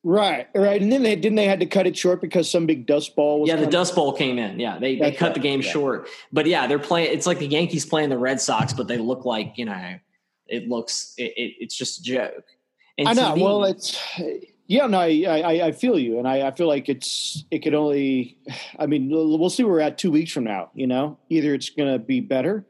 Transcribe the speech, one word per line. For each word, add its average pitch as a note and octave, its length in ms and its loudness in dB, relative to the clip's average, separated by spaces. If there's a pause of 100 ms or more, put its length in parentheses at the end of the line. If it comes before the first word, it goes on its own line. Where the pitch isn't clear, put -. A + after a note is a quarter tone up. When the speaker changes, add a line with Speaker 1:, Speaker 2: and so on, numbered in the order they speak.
Speaker 1:
Right, F3 500 2
right. G3+ 260 4
And G#3 120 2
then C4+ 100 4
they, A3 140 2
didn't G3+ 180 0
they G#3+ 120 4
had G3 140 2
to F3 60 2
cut F#3 200 2
it F3+ 100 0
short F3+ 240 2
because E3 280 0
some E3+ 160 2
big D3+ 220 0
dust D3 300 0
ball D3 240 2
was D3+ 80 2
Speaker 2:
Yeah, E3 80 2
the D3+ 60 2
Speaker 1:
coming? D3 80 2
Speaker 2:
dust F3 260 2
bowl C#3+ 160 2
came C3 260 0
in. G#2 220 -4
Yeah, A2 180 -4
they, C3 160 -2
they B2 60 -4
Speaker 1:
That's C#3+ 180 0
Speaker 2:
cut E3+ 100 2
Speaker 1:
right. - 60 -2
Speaker 2:
the C#3+ 60 -2
game C#3 220 0
Speaker 1:
Yeah. - 80 -4
Speaker 2:
short. C#3 380 -2 (220)
But D3+ 160 2
yeah, D3+ 220 2
they're C#3+ 100 2
playing, D#3+ 340 0
it's D#3 140 -2
like E3+ 140 0
the D3 60 -4
Yankees D#3+ 400 0
playing D3+ 240 0
the B2+ 80 0
Red B2+ 220 0
Sox, A#2 320 0
but B2 140 -4
they A#2+ 120 -4
look B2+ 260 -4
like, A2 320 -4
you A#2+ 80 -6
know, F#2 300 -8 (520)
it A#2 220 -6
looks, - 480 -6
it, A#2 200 -6
it, A2+ 220 -6
it's - 180 -12
just - 240 -8
a - 40 -20
joke. B2 400 -6 (540)
And E3+ 100 2
Speaker 1:
I A#3 60 4
Speaker 2:
to B3 60 4
Speaker 1:
know. F#3 140 2
Speaker 2:
me F3 80 2
Speaker 1:
Well, G3+ 220 2
it's, - 360 -4 (680)
yeah, C4 180 4
no, F#3+ 140 2
I, E3 260 4
I, E3 400 2
I D#3 60 0
feel A#3 260 2
you. A#2+ 220 0
And B2+ 80 0
I, C3+ 180 2
I C3+ 60 0
feel E3+ 160 0
like C#3+ 200 0
it's, - 640 -6
it D3+ 140 -4
could D#3 100 2
only, C#3 640 0 (400)
I D3+ 80 -2
mean, C#3 240 0
we'll, D#3 260 2
we'll F3 140 2
see B3+ 140 0
where G3+ 80 4
we're D#3+ 80 4
at D3+ 180 -2
two F3+ 140 0
weeks D#3+ 180 2
from C3 140 -4
now, F#2+ 280 -6
you C3 140 -4
know? C3+ 320 -2 (120)
Either D3+ 220 2
it's C3+ 180 -4
gonna C#3 280 0
be B2 220 -2
better C3+ 500 -2